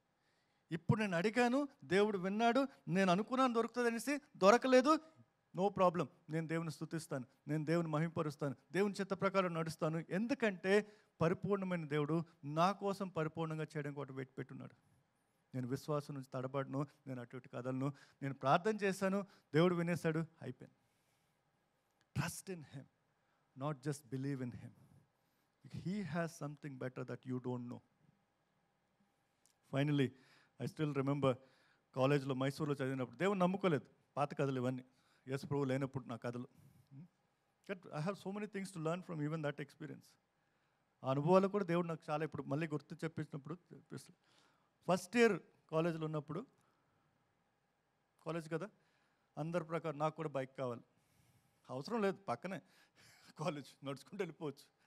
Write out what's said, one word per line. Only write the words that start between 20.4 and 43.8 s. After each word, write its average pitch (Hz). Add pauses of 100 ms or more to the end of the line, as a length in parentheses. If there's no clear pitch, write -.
అయిపోయింది. - (1400)
Trust 175
in 143
him, 131 (760)
not 147
just 135
believe 131
in -
him. - (1000)
He 202
has 165 (160)
something 143
better 127
that 123
you 127
don't 123
know. 120 (1900)
Finally, 143 (540)
I 147
still 151
remember 135 (600)
కాలేజ్లో 135
మైసూర్లో 139
చదివినప్పుడు 131
దేవుని 185
నమ్ముకోలేదు, 180 (300)
పాత 143
కథలు 135
ఇవన్నీ, 127 (440)
యేసు 131
ప్రభువు 143
లేనప్పుడు 131
నా 117
కథలు. 123 (1200)
But 190
I 151
have 196
so 190
many 208
things 196
to 175
learn 165
from 165
even 151
that 143
experience. - (1000)
ఆ 127
అనుభవాలు 180
కూడా 202
దేవుడు 170
నాకు 165
చాలా 151
ఇప్పుడు 156
మళ్ళీ 143
గుర్తు 151
చెప్పించినప్పుడు 156 (180)
చెప్పిస్తా. - (760)